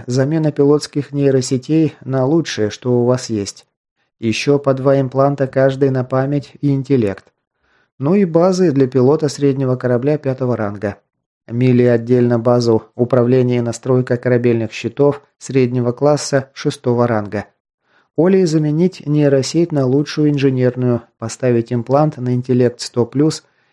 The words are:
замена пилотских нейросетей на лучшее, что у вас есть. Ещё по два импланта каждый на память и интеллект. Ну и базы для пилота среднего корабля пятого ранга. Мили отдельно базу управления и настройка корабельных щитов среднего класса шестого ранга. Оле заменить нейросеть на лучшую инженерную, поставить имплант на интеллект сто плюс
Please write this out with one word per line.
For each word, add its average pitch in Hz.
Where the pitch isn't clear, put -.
замена 147
пилотских 143
нейросетей 139
на 131
лучшее, 139
что 123
у 120
вас 123
есть. 104
Ещё 139
по 139
два 135
импланта 135
каждый 135
на 131
память 135
и 143
интеллект. 127
Ну 147
и 202
базы 175
для 135
пилота 135
среднего 135
корабля 127
пятого 127
ранга. 104
Мили 123
отдельно 120
базу 117
управления 123
и 120
настройка 123
корабельных 120
щитов 143
среднего 127
класса 143
шестого 120
ранга. 104
Оле 185
заменить 156
нейросеть 147
на 139
лучшую 147
инженерную, 127
поставить 120
имплант 135
на 123
интеллект 123
сто -
плюс 151